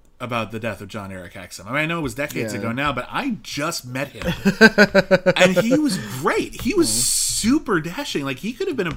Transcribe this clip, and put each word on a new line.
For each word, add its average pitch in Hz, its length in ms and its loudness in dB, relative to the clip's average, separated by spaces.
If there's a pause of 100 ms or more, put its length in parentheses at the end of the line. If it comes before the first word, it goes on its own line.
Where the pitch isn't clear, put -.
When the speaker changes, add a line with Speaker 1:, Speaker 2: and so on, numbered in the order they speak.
(220)
Speaker 1:
about 117 300 -4
the 113 80 -6
death 107 220 -6
of 98 80 -12
John 98 240 -10
Eric 90 180 -14
Hexum. 92 340 -16
I 101 40 -12
mean, 127 80 -4
I 151 80 0
know 170 140 -4
it - 20 -4
was 127 120 -4
decades 143 400 -6
Speaker 2:
Yeah. 101 60 -6
Speaker 1:
ago 117 140 -4
now, 143 180 -2
but 123 180 -6
I 202 320 -4
just 151 440 -6
met 131 240 -6
him. - 160 -8
Speaker 2:
<laughs> 196 1120 4
Speaker 1:
And 185 180 6
he 233 220 4
was 269 200 2 (220)
great. 262 400 -2
He 262 140 -2
was 339 160 4
Speaker 2:
Mm-hmm. - 100 0 (500)
Speaker 1:
super 262 300 2
dashing. 170 460 -6
Like, 135 140 -4
he 214 120 -6
could 381 160 -4
have 330 80 -4
been 202 100 -2
a 156 120 -4